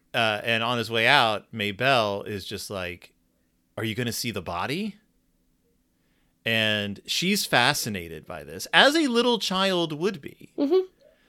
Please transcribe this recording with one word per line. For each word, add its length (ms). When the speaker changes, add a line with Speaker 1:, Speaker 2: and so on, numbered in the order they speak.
Speaker 1:
Uh, 280
and 200
on 160
his 120
way 160
out, 460
Maybelle 720
is 240
just 240
like, 420
"Are 80
you 100
gonna 180
see 180
the 100
body?" 560
And 640
she's 400
fascinated 800
by 160
this, 300
as 240
a 100
little 320
child 540
would 280
be. 380
Speaker 2:
Mm-hmm. 280